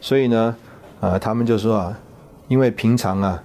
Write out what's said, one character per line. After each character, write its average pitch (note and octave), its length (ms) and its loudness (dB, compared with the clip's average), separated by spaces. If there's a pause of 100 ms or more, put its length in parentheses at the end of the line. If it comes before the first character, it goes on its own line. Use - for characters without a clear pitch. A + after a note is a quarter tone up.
所 - 160 0
以 C3 100 2
呢， A#2 280 2 (440)
啊， F#2+ 200 -2
他 A2+ 160 -4
们 A#2 100 -2
就 A#2 120 2
说 G#2+ 200 0
啊， G2 220 -6 (480)
因 B2+ 100 0
为 B2+ 140 2
平 A#2 260 2
常 G2 240 -2
啊， F#2+ 240 -2